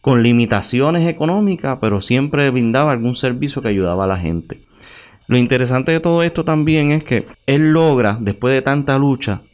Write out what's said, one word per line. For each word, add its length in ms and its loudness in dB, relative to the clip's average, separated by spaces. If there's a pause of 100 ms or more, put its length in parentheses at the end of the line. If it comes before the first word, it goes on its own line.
con 200 2
limitaciones 840 2
económicas, 720 -2
pero 220 -2
siempre 480 0
brindaba 420 0
algún 220 -2
servicio 480 -4
que 60 -4
ayudaba 360 0
a 40 0
la 100 -2
gente. 420 -6 (680)
Lo 100 2
interesante 540 0
de 80 0
todo 220 2
esto 220 -2
también 460 0
es 140 0
que 200 -2 (220)
él 260 2
logra, 480 2
después 320 -2
de 80 2
tanta 380 0
lucha 440 -2 (120)